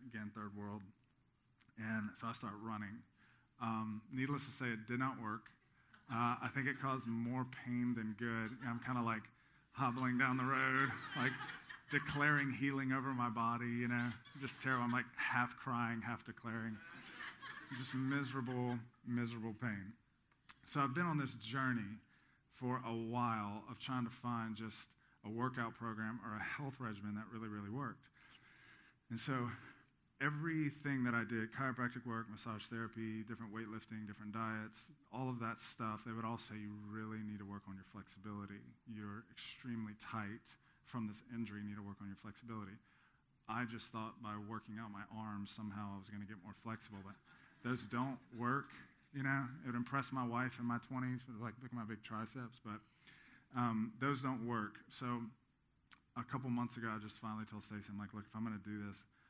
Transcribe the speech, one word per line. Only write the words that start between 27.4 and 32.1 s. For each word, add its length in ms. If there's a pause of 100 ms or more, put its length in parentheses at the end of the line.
really 200
worked. 400 (1000)
And 100
so 300 (720)
everything 840
that 100
I 100
did, 280
chiropractic 540
work, 240